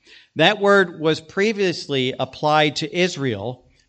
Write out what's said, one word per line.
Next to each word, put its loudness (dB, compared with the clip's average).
That 4
word 4
was 0
previously -2
applied 0
to -6
Israel -4